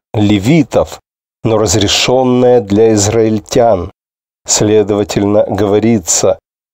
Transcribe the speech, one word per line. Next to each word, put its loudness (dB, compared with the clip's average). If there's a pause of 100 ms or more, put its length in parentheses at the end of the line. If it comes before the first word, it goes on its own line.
(140)
левитов, 0 (440)
но 0
разрешённая 0
для 2
израильтян. 0 (540)
Следовательно, 0
говорится, -2 (340)